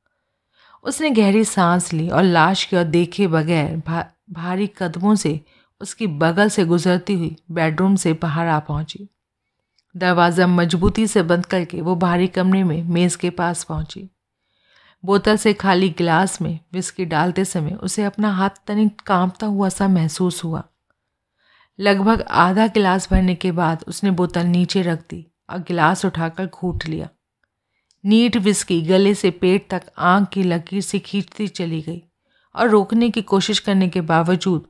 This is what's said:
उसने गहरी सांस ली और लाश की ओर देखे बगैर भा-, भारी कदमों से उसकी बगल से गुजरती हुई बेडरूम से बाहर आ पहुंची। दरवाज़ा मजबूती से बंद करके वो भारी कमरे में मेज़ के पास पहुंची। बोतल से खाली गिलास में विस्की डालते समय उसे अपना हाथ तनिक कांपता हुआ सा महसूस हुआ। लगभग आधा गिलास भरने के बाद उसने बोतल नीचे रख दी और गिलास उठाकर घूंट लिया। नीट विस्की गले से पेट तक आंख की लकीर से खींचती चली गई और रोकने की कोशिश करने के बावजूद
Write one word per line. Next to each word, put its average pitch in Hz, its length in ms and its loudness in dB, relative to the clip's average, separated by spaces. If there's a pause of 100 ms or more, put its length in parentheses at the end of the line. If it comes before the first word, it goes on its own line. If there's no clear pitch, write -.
(840)
उसने 294 280 -2
गहरी 214 340 4
सांस 175 480 0
ली 160 160 -2
और 165 140 2
लाश 175 420 4
की 190 120 -2
ओर 175 80 2
देखे 175 420 0
बगैर 160 500 0
भा-, - 540 -8
भारी 180 480 -6
कदमों 180 360 0
से 156 260 -2 (400)
उसकी 220 260 -8
बगल 165 420 0
से 196 160 0
गुजरती 180 500 0
हुई 160 220 -4 (140)
बेडरूम 165 460 0
से 170 160 0
बाहर 165 340 -4
आ 156 120 0
पहुंची। 156 500 -8 (880)
दरवाज़ा 175 500 4
मजबूती 180 600 2
से 202 160 2
बंद 175 240 0
करके 180 340 -4
वो 175 160 -2
भारी 180 300 0
कमरे 190 380 0
में 165 200 -2
मेज़ 175 340 0
के 180 120 -4
पास 175 340 -4
पहुंची। 156 460 -10 (920)
बोतल 202 320 2
से 208 180 2
खाली 190 340 2
गिलास 170 540 0
में 160 180 -6 (120)
विस्की 180 320 -6
डालते 175 400 -2
समय 160 280 -4
उसे 202 320 -6
अपना 208 280 -2
हाथ 190 180 0 (160)
तनिक 208 340 0
कांपता 185 460 -2
हुआ 196 220 0
सा 196 200 -2
महसूस 175 560 0
हुआ। 160 240 -8 (1120)
लगभग 202 420 2
आधा 185 440 2
गिलास 190 440 0
भरने 185 240 4
के 180 180 -2
बाद 165 360 -2
उसने 190 220 -2
बोतल 175 340 0
नीचे 175 380 0
रख 170 160 -2 (120)
दी 165 220 -16 (180)
और 180 80 -10
गिलास 170 460 0
उठाकर 165 420 -4
घूंट 175 400 -8
लिया। 160 220 -8 (960)
नीट 220 320 4
विस्की 185 460 0
गले 190 320 4
से 190 160 0
पेट 190 400 0
तक 180 120 -6 (160)
आंख 185 300 4
की 196 140 -4
लकीर 175 400 -2
से - 160 -4
खींचती 202 500 -6
चली 165 340 -6
गई 170 220 -12 (500)
और 233 140 0
रोकने 214 420 2
की 220 120 -4
कोशिश 196 360 0
करने 190 300 0
के 180 120 -2
बावजूद 170 680 0